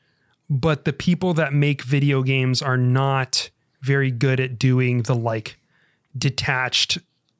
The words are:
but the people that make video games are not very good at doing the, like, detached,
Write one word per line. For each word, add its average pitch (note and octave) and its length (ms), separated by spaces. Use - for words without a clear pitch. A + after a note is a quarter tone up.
but D3 360
the D3 80
people F3+ 420
that D3 180
make C#3+ 300
video C#3 400
games C3 380
are C3 160
not C3 720
very C3+ 300
good B2+ 280
at C3 180
doing B2+ 460
the, B2+ 120
like, A2+ 420
detached, C3 800